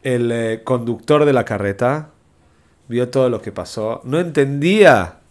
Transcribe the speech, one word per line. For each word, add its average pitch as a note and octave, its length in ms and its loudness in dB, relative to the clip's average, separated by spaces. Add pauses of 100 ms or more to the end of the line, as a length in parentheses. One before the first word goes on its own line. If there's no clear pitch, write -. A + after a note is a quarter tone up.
El, A#2+ 300 -2
eh, A2+ 320 -4
conductor B2 600 0
de D3 80 4
la B2 120 2
carreta A2 640 -4 (760)
vio A#2+ 200 -2
todo C3 220 0
lo A2+ 100 -4
que - 120 -12
pasó, G#2+ 520 -8
no C3+ 140 -4
entendía D3 1000 2 (100)